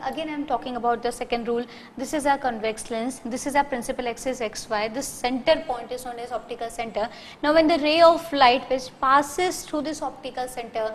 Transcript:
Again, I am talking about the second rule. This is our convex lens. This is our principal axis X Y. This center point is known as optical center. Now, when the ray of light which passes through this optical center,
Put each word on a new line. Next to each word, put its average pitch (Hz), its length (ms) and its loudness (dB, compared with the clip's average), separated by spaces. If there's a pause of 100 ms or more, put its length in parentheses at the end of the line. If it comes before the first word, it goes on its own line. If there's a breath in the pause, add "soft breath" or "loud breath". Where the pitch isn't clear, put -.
Again, 302 260 -6
I 302 40 -8
am 294 120 -6
talking 254 300 -2
about 233 260 0
the 240 100 -2
second 233 360 -4
rule. 240 180 -2 (320 loud breath)
This 262 160 -6
is 285 120 0
our 277 120 4
convex 220 540 -4
lens. 240 340 -4
This 247 220 -6
is 277 80 0
our 285 80 6
principal 247 440 -4
axis 247 340 -4
X - 280 -6
Y. 214 200 0
This 262 180 -6
center 247 600 0
point 233 240 -6
is 247 140 -8
known 240 140 -10
as 240 140 -10
optical 233 360 -8
center. 220 380 -4 (340 loud breath)
Now, 302 120 4
when 320 140 8
the 339 120 6
ray 302 220 4
of 330 320 8
light 262 360 6
which 262 200 -2 (100)
passes 294 640 2
through 302 200 -4
this 302 180 -6
optical 254 480 -8
center, 226 460 -6